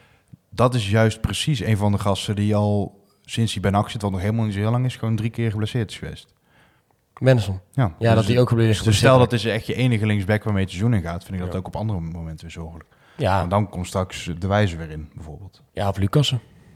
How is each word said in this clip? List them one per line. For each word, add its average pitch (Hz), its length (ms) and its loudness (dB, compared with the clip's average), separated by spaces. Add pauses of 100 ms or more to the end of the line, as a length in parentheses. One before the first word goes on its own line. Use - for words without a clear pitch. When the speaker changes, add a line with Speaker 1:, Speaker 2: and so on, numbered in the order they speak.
(500)
Speaker 1:
dat 123 260 2
is 104 140 -2
juist 110 320 4
precies 117 400 -2
een 110 160 2
van 101 140 0
de 98 60 2
gasten 101 380 -2
die 104 200 0
al 104 460 0 (240)
sinds 117 280 -2
hij 95 80 -6
bij 98 100 0
nak 101 180 0
zit, 110 120 -10
wat 101 100 -2
nog 95 100 -4
helemaal 110 240 -2
niet 107 80 -2
zo 98 60 -4
heel 107 120 0
lang 123 140 0
is, 127 100 -4
gewoon 113 200 -2
drie 110 140 -2
keer 113 220 -2
geblesseerd 107 400 -4
is - 60 -12
geweest. - 360 -14 (800)
Speaker 2:
Wernersson. 110 460 2 (120)
Speaker 1:
Ja, 135 120 0 (160)
Speaker 2:
Ja, 113 80 2
Speaker 1:
dus 113 80 6
Speaker 2:
dat 110 180 4
hij 123 60 6
ook 123 100 6
geblesseerd 113 340 4
Speaker 1:
dus - 100 0
Speaker 2:
is 101 40 4
Speaker 1:
stel 131 220 6
Speaker 2:
geblesseerd. 120 240 4
Speaker 1:
dat 110 100 0
is 110 40 0
echt - 100 -8 (100)
je 117 60 0
enige 113 220 2
linksback 104 380 0
waarmee 101 200 0
het 92 80 -4
seizoen 110 220 0
in 101 80 2
gaat, 85 220 -8
vind 92 140 -10
ik 90 60 -6
dat 87 100 -6
Speaker 2:
Ja. 92 60 -4
Speaker 1:
ook 90 80 -8
op - 80 -8
andere 104 240 -4
momenten 82 460 -10
weer 82 60 -16 (120)
zorgelijk. 80 260 -16 (280)
Speaker 2:
Ja. 98 220 0
Speaker 1:
Want 87 100 -2
dan 101 200 0
komt 90 180 -8
straks - 420 -6 (100)
De 95 80 -4
Wijze 98 300 0
weer 80 120 -10
in, 78 260 -12
bijvoorbeeld. 80 460 -18 (120)
Speaker 2:
Ja, 98 160 -4
of 95 80 -4
Lucassen. 120 420 0 (360)